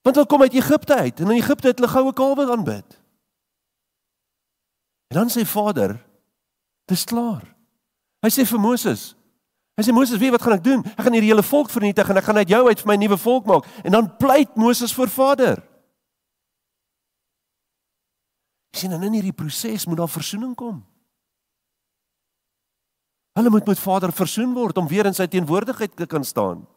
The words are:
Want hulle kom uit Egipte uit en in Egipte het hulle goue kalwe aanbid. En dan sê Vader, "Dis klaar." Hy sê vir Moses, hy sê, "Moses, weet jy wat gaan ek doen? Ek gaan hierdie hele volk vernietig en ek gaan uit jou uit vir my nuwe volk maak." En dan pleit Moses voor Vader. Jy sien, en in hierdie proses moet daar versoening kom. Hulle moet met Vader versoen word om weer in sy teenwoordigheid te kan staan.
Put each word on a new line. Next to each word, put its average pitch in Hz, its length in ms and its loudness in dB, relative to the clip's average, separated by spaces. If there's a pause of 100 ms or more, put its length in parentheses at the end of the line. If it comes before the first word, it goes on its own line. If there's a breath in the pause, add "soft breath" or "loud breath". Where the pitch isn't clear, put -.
Want 254 140 2
hulle 285 120 4
kom 294 140 4
uit 262 120 6
Egipte 285 420 2
uit 143 240 -2
en 175 100 0
in 233 80 2
Egipte 269 300 0
het 247 120 0
hulle 233 120 0
goue 262 220 0
kalwe 269 380 0
aanbid. 131 500 -6 (2000)
En 127 100 -4
dan 233 120 0
sê 240 160 -2
Vader, 131 600 -2 (800)
"Dis - 180 -2
klaar." 233 520 -6 (680)
Hy 220 80 2
sê 254 160 2
vir 226 140 -2
Moses, 208 560 -2 (600)
hy 214 80 -2
sê, 233 100 2
"Moses, 240 240 2
weet 185 40 0
jy 262 100 2
wat 240 100 2
gaan 220 160 2
ek 165 60 -6
doen? 247 220 2
Ek - 180 -8
gaan 247 100 2
hierdie 220 180 2
hele 214 120 4
volk 285 260 0
vernietig 202 400 0
en 190 80 2
ek 190 60 2
gaan 214 140 0
uit 196 120 2
jou 240 180 6
uit 226 120 4
vir - 80 -6
my 208 80 4
nuwe 202 220 2
volk 240 280 -2
maak." 185 200 2 (180 loud breath)
En - 80 -2
dan 214 260 2
pleit 277 380 2
Moses 233 380 0
voor 254 160 -2
Vader. 262 600 0 (3000)
Jy - 80 -12
sien, 185 120 -6
en 170 120 -6
in 208 100 -2
hierdie 190 220 -4
proses 208 500 -8
moet 170 140 -4
daar 170 120 -4
versoening 226 440 -10
kom. 220 240 -12 (2500)
Hulle 233 140 2
moet 214 180 2
met 202 120 0
Vader 190 320 -2
versoen 220 420 -4
word 233 240 -4
om 175 100 -2
weer 202 180 0
in 196 100 0
sy 185 120 -2
teenwoordigheid 190 680 -4
te 170 120 -8
kan 160 200 -4
staan. 92 500 -4